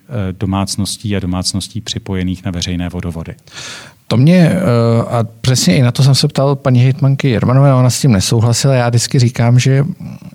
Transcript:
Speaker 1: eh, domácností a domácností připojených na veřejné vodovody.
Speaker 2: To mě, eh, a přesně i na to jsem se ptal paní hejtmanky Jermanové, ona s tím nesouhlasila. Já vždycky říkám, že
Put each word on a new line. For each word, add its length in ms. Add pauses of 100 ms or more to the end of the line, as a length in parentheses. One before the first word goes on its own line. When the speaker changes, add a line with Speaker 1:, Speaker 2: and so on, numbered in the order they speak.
Speaker 1:
eh, 300
domácností 760
a 40
domácností 640
připojených 640
na 60
veřejné 380
vodovody. 460 (720)
Speaker 2:
To 100
mě, 320
eh, 100 (500)
a 140 (180)
přesně 360
i 40
na 100
to 120
jsem 120
se 120
ptal 280
paní 240
hejtmanky 500
Jermanové, 440
ona 160
s 120
tím 100
nesouhlasila. 600
Já 160
vždycky 300
říkám, 400
že 260 (500)